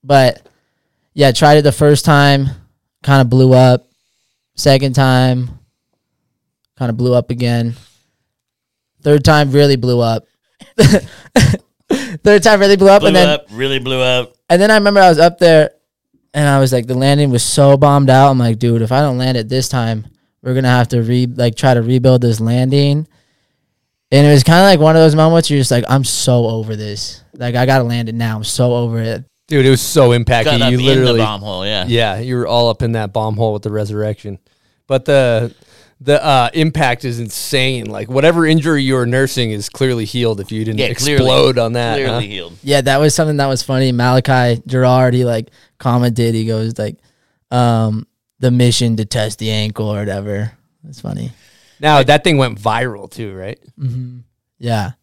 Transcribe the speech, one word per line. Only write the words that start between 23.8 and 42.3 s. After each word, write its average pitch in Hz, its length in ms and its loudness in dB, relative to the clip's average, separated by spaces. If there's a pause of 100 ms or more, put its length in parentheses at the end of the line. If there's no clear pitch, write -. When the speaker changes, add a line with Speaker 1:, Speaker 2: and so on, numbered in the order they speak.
Speaker 1:
And 143 160 4
it 147 40 6
was 143 120 6
kinda 170 200 4
like 190 180 4
one 160 160 4
of 165 60 6
those 156 120 4
moments 160 340 2
where 147 80 -2
you're 139 40 0
just 123 100 -2
like, 120 180 0
"I'm 135 160 0
so 120 420 -2
over 113 280 -6
this. 104 480 -12 (120)
Like, 123 200 -6
I 123 120 0
gotta 131 180 2
land 117 240 -6
it 113 60 -10
now. 113 220 -4
I'm 107 80 -10
so 123 300 -2
over 117 260 -4
it." 110 240 -8 (220)
Speaker 3:
Dude, 143 180 0
it 135 60 4
was 127 120 2
so 135 280 2
impactful. 120 340 0
Speaker 2:
Got 120 180 0
up 127 100 0
Speaker 3:
You 127 60 0
Speaker 2:
in 127 60 -4
the 135 60 2
Speaker 3:
literally 127 300 2
Speaker 2:
bomb 107 200 -4
hole, 98 240 -8
yeah. 101 220 -4
Speaker 3:
Yeah, 113 320 -2
you 127 160 -8
were 123 140 -6
all 120 200 0
up 113 140 -4
in 117 100 -2
that 107 200 -6
bomb 110 240 -4
hole 110 160 -2
with 104 100 -8
the 107 80 -8
resurrection. 107 720 -8 (480)
But 135 160 -4
the, 120 500 0 (460)
the, 143 240 0
uh, 127 280 0
impact 156 520 -2
is 120 160 -8
insane. 127 640 -6
Like, 104 240 -12
whatever 160 340 2
injury 156 380 0
you 131 120 -2
were 123 120 -2
nursing 123 460 -2
is 101 160 -10
clearly 123 360 -4
healed 113 360 -4
if 95 100 -14
you 110 140 -8
didn't 110 160 -6
Speaker 2:
Yeah, 123 140 -2
clearly. 135 300 -2
Speaker 3:
explode 131 340 2
on 117 160 -2
that, 117 200 -4
Speaker 2:
Clearly 135 180 -4
Speaker 3:
huh? 117 80 -4
Speaker 2:
healed. 95 320 -12 (120)